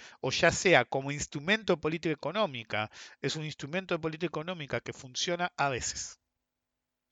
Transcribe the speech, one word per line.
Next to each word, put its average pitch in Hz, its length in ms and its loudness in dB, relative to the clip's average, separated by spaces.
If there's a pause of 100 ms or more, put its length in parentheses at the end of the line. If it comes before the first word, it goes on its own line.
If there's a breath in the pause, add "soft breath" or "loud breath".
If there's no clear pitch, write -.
(220 soft breath)
o 135 100 0
ya 170 200 6
sea 156 340 6
como 139 260 -2
instrumento 175 640 0
de 147 80 0
política 160 320 0
económica, 135 760 -2 (320 loud breath)
es 139 140 -2
un 156 80 -6
instrumento 165 500 -4
de 165 60 0
política 160 280 -4
económica 156 520 -4
que - 140 -8
funciona 175 640 -2
a 143 100 2
veces. - 500 -4 (960)